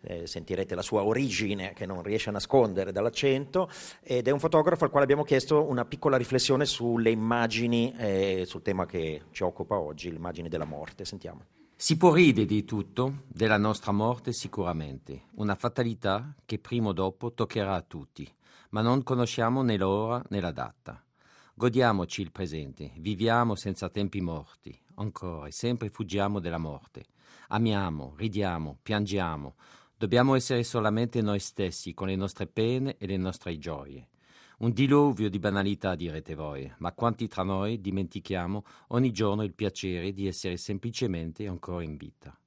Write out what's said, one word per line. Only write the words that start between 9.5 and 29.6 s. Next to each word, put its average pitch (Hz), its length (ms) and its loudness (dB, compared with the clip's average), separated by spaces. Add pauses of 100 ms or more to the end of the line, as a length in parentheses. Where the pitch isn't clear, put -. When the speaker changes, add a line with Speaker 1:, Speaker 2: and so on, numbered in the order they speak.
Speaker 1:
oggi, 78 320 -6
le 80 80 -10
immagini 85 320 -8
della 80 160 -4
morte. 78 400 -12
Sentiamo. 87 400 -12 (300)
Speaker 2:
Si - 220 2
può 170 160 8
ridere 143 320 8
di 104 180 2
tutto, 127 640 -4
della 107 300 4
nostra 104 340 2
morte 117 420 0
sicuramente, 78 920 -6 (100)
una 104 200 0
fatalità 117 800 -2 (120)
che - 140 -6
prima 117 300 0
o 95 40 0
dopo 95 400 -2
toccherà 101 420 -2
a 87 60 -2
tutti, 71 460 -14 (420)
ma 107 120 -2
non 123 220 4
conosciamo 120 600 0
né 113 140 4
l'ora 107 520 0
né 101 100 -2
la 85 120 -2
data. - 520 -10 (500)
Godiamoci 113 680 2
il 85 100 -8
presente, 76 680 -8
viviamo 110 580 2
senza 95 340 -6
tempi 101 300 -4
morti, 80 560 -8 (200)
ancora 87 520 -8
e 73 40 -14
sempre 117 380 -4
fuggiamo 101 500 -2
dalla 85 180 -4
morte. 78 480 -10 (440)
Amiamo, 95 680 0
ridiamo, 90 680 -2
piangiamo, 92 720 -2 (420)